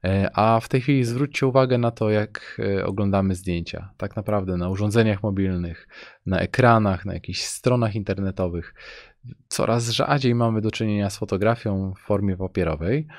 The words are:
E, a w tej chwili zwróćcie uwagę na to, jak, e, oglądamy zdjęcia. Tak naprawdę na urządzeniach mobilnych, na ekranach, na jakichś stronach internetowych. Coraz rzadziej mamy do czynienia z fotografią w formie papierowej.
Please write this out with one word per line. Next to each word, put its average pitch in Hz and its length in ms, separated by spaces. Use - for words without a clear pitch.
E, 98 300
a 113 260
w - 100
tej 131 120
chwili 135 220
zwróćcie 135 440
uwagę 127 300
na 120 140
to, 110 180
jak, 107 520
e, 90 80
oglądamy 98 500
zdjęcia. 87 640
Tak - 180
naprawdę 98 420
na 87 120
urządzeniach 104 540
mobilnych, 95 640
na 92 140
ekranach, 107 680
na 87 80
jakichś - 280
stronach 120 540
internetowych. 95 800
Coraz 117 420
rzadziej 131 460
mamy 113 260
do 110 100
czynienia 104 380
z - 80
fotografią 98 800
w - 20
formie 98 380
papierowej. 92 680